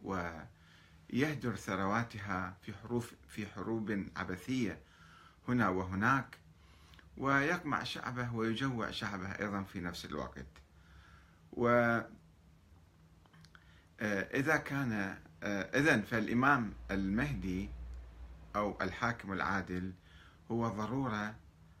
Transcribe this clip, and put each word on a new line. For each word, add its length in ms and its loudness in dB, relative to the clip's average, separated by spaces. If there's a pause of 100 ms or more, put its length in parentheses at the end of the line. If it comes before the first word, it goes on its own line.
ويهدر 1500 -4
ثرواتها 1040 -2
في 120 -12
حروف-، 420 -4 (120)
في 200 -6
حروب 580 -2 (100)
عبثية 640 -2 (680)
هنا 220 4
وهناك، 680 2 (800)
ويقمع 680 2
شعبه 520 -4
ويجوع 560 0
شعبه 360 -4
أيضًا 360 -2
في 160 -6
نفس 260 -6
الوقت. 420 -6 (1040)
و، 140 4 (2250)
آه، 400 0
إذا 180 4
كان، 600 -2 (260)
آه، 360 0
إذن 220 6
فالإمام 720 4 (180)
المهدي 800 0 (840)
أو 260 0
الحاكم 520 0
العادل 600 0 (580)
هو 160 2
ضرورة، 680 -2 (460)